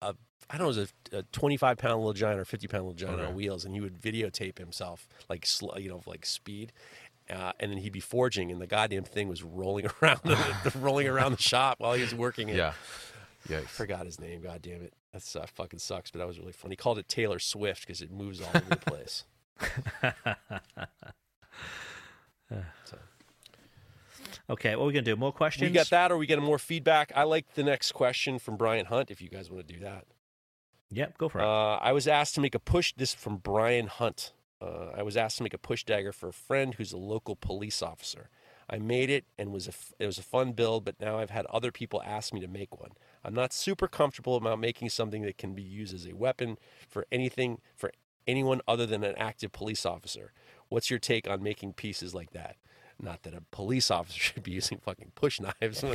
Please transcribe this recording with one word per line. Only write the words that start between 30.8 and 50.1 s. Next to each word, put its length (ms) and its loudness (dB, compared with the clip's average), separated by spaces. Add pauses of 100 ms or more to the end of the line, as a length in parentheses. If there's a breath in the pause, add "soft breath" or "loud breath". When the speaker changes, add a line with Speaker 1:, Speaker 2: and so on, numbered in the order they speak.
Speaker 3:
Yep, 260 -2
go 120 0
for 100 -4
it. 60 4
Speaker 1:
Uh, 360 6
I 120 6
was 140 4
asked 280 6
to 60 4
make 120 4
a 60 2
push, 360 4
this 180 0
from 240 -4
Brian 500 4
Hunt. 460 -2 (280)
Uh, 340 -8
I 80 -2
was 140 0
asked 200 2
to 60 -4
make 100 -4
a 40 -8
push 260 -4
dagger 280 2
for 180 -8
a 40 -12
friend 420 0
who's 180 -4
a 40 -6
local 380 -4
police 460 -4
officer. 480 -8 (400 soft breath)
I 80 -4
made 320 2
it 160 2 (120)
and 140 -4
was 160 -6
a 40 -10
f-, 280 -16
it 60 0
was 120 -2
a 60 -10
fun 300 2
build, 320 2
but 140 -8
now 180 -2
I've 140 -2
had 160 -2
other 240 0
people 340 -4
ask 280 -6
me 80 -4
to 60 -8
make 320 -10
one. 120 -16 (320 soft breath)
I'm 100 -6
not 180 2
super 360 0
comfortable 480 2
about 240 2
making 300 -2
something 340 -2
that 140 -4
can 160 -8
be 100 -8
used 300 -10
as 120 -10
a 100 -12
weapon 420 0 (300 loud breath)
for 240 -4
anything, 480 0 (160 soft breath)
for 160 -4 (360)
anyone 400 4
other 180 4
than 180 0
an 140 0
active 340 -4
police 340 -4
officer. 460 -6 (380 soft breath)